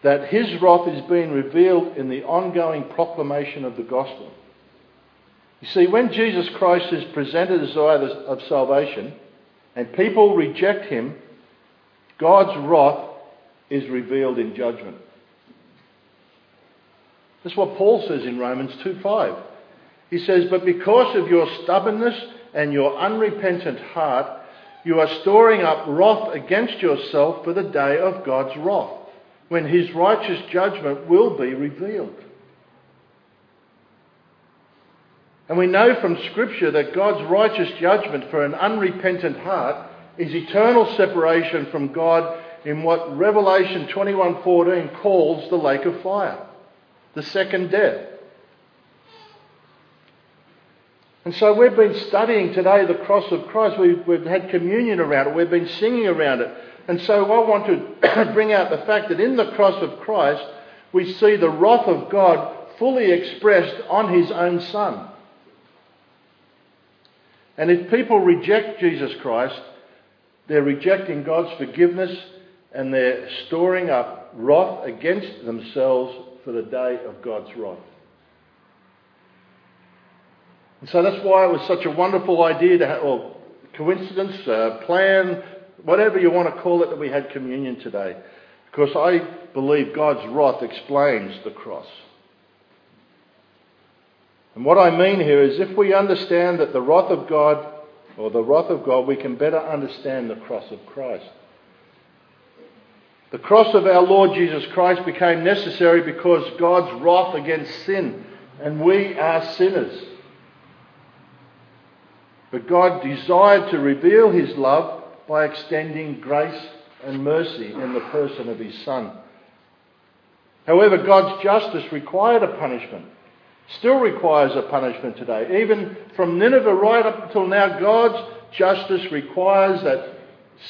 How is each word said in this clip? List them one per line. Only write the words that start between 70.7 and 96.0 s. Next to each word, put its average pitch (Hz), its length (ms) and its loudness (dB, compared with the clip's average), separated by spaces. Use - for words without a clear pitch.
God's 165 340 -4
forgiveness 175 580 0
and 131 220 -8
they're 127 360 -2
storing 180 420 -2
up - 460 -4
wrath 147 500 2
against 151 600 -6
themselves 127 680 -2
for 131 80 -14
the 117 100 -6
day 127 440 -6
of - 160 -16
God's 107 340 -10
wrath. 98 240 -12
And - 80 -20
so 175 120 2
that's 196 220 -2
why 190 220 6
it 175 60 2
was 151 140 -4
such 175 200 -2
a 165 40 -2
wonderful 180 540 0
idea 170 340 4
to 156 100 2
ha-, 143 100 -4
or 123 380 -4
coincidence, 185 760 -6
uh, 113 380 -2
plan, 185 560 0
whatever 196 360 2
you 175 100 6
want 175 240 0
to - 80 -14
call 175 220 2
it, 147 60 -2
that - 100 -8
we 147 100 -6
had 139 220 -4
communion 131 480 -8
today. 98 380 -8
Because 143 260 0
I 170 240 4
believe 135 420 0
God's 151 320 0
wrath 131 340 0
explains 131 720 -2
the 107 60 -10
cross. - 360 -16
And 117 100 -14
what 165 140 6
I 175 180 6
mean 190 260 2
here 143 200 6
is 139 180 2
if 190 160 -4
we 196 180 2
understand 180 640 0